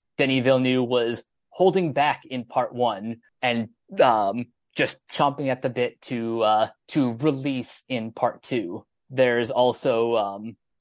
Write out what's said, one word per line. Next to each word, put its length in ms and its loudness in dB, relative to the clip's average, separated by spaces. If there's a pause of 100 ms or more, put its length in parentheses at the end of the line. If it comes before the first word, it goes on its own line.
(180)
Denis 240 2
Villeneuve 460 2
was 340 0 (280)
holding 420 2
back 340 0
in 180 -8
Part 300 -4
One 440 -2 (220)
and, 280 -2 (340)
um, 440 2 (280)
just 240 -2 (120)
chomping 380 0
at 140 -4
the 80 -4
bit 320 -4
to, 400 -4
uh, 260 4 (200)
to 320 0
release 680 -4
in 220 -6
Part 320 -2
Two. 420 -6 (240)
There's 440 2
also, 640 0
um, 400 -4 (240)